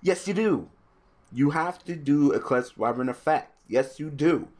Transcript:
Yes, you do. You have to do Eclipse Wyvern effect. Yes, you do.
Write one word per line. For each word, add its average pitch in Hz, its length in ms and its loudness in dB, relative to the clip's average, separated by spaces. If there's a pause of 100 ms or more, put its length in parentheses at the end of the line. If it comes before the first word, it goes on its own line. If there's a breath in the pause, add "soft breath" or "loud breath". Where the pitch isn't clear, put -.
Yes, 185 240 0
you 196 80 -2
do. 196 340 0 (640)
You 135 180 2
have 165 340 -4
to 175 100 -10
do 143 380 2
Eclipse 123 440 -2
Wyvern 123 320 -2
effect. - 440 -2 (160)
Yes, - 320 -2
you 151 100 -8
do. 151 380 0 (120)